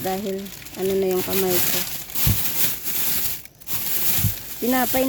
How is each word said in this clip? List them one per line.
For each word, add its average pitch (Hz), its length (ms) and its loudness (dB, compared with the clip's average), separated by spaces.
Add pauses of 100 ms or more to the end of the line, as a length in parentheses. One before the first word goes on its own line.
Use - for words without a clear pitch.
dahil 196 400 -2 (320)
ano 190 160 2
na 190 160 2
yung 185 160 2
kamay 190 300 2
ko. 175 220 2 (2750)
Tinapay 254 460 4